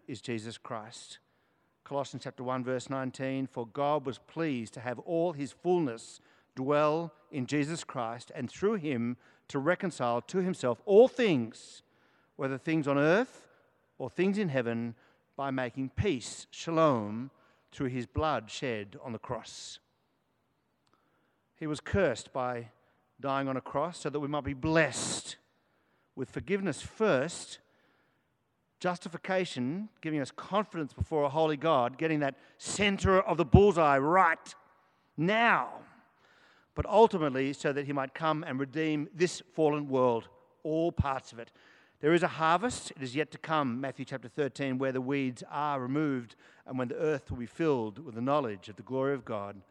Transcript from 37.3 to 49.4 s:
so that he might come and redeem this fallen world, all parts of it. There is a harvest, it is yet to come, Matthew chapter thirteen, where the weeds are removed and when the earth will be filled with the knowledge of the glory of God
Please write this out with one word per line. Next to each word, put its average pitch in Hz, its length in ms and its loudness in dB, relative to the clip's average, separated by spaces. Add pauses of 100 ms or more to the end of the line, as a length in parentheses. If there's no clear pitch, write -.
so 143 200 -2
that 139 140 -4
he 143 60 -4
might 135 200 -2
come 156 300 0
and 135 160 -6
redeem 151 520 -2
this 165 300 -2 (120)
fallen 147 340 2
world, 127 420 2 (320)
all 160 300 0
parts 135 420 -2
of 113 60 -14
it. 117 120 -16 (500)
There 156 120 6
is 170 80 6
a 175 60 2
harvest, 160 640 0
it 147 100 -12
is 127 140 -8
yet 151 160 -2
to - 80 -16
come, 139 420 0
Matthew 135 240 -8
chapter 123 220 -10
thirteen, 135 500 -2
where 135 140 0
the 127 100 -2
weeds 131 480 -2
are 147 320 -2
removed 131 540 -2 (320)
and 131 100 -6
when 127 120 -2
the - 80 -6
earth 156 340 -2
will 127 80 -6
be 117 80 -8
filled 120 500 0
with 139 160 -14
the 113 80 -6
knowledge 123 480 0
of 98 60 -16
the - 80 -16
glory 135 320 -2
of 113 100 -10
God 101 340 -8 (120)